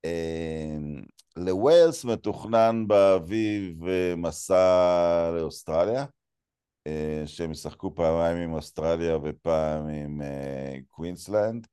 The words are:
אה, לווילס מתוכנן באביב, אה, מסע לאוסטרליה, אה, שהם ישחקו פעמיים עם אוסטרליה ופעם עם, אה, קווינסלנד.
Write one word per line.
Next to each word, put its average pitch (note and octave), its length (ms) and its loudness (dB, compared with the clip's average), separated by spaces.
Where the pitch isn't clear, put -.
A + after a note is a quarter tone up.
אה, D#2+ 720 -6
לווילס C3+ 680 4
מתוכנן A2+ 840 0
באביב, G2 1000 2
אה, F2+ 280 0
מסע F2 1200 4
לאוסטרליה, E2+ 720 -2
אה, D#2 400 -4
שהם D#2+ 260 -8
ישחקו D#2 420 -10
פעמיים E2+ 420 0
עם E2 180 -6
אוסטרליה D#2+ 680 -2
ופעם D2+ 680 -4
עם, D2 340 -8
אה, C#2 540 -10
קווינסלנד. G2+ 840 -4